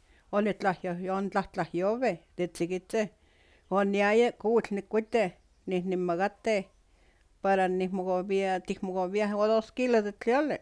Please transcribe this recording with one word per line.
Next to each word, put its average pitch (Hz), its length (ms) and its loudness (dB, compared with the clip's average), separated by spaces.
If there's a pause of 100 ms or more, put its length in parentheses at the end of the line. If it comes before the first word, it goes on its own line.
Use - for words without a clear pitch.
(320)
Onitlahyo-, 185 840 -2
ontlahtlahyowe, 196 1000 -2 (180)
de 175 120 -2
tzikitze. 202 640 -4 (600)
Oniaya 202 640 2
kutl 214 420 0
nikuite, 208 640 -2 (280)
nihnimagate, 185 1000 -2 (720)
para 190 280 2
nihmogobia-, 185 920 0
tihmogobia 190 760 -2
o 208 100 2
dos 220 260 2
kilos 240 320 2
de 202 80 -6
tlioli, 254 500 0